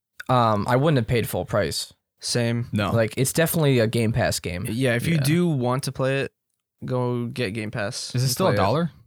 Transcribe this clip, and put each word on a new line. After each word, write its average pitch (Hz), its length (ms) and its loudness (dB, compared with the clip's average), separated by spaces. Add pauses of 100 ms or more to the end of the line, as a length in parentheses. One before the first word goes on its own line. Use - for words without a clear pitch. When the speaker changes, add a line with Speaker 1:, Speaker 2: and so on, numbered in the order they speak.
(280)
Speaker 1:
Um, 113 400 2
I 120 80 2
wouldn't 143 220 2
have 110 80 0
paid 120 220 0
full 92 160 -4
price. 98 480 -2 (280)
Speaker 2:
Same. 117 520 -2
Speaker 3:
No. 104 200 0
Speaker 1:
Like, 113 240 2
it's 135 160 0
definitely 156 460 2
a 110 80 4
Game 113 260 0
Pass 107 280 0
game. 90 280 -6
Speaker 2:
Yeah, 120 260 0
if 120 120 -2
you 170 80 2
Speaker 3:
Yeah. 156 80 2
Speaker 2:
do 170 260 2
want 127 360 0
to 135 80 -6
play 135 280 -2
it, - 120 -6 (520)
go 123 420 -2
get 117 240 -4
Game 107 200 -6
Pass - 440 -6
Speaker 3:
Is 123 80 0
it 131 40 2
Speaker 2:
and 127 40 0
Speaker 3:
still 190 160 0
a 165 40 2
Speaker 2:
play 110 40 2
it. 104 40 0
Speaker 3:
dollar? 131 320 0 (160)